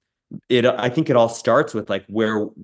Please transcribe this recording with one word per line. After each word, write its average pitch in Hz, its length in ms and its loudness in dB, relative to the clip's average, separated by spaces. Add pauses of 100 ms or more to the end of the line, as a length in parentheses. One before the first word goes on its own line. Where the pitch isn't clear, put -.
(480)
It, 120 180 2
I 107 220 0
think 156 220 -2
it 123 80 4
all 117 100 6
starts 135 460 0
with, 107 160 -6
like, 98 180 -6
where, 107 400 -2 (160)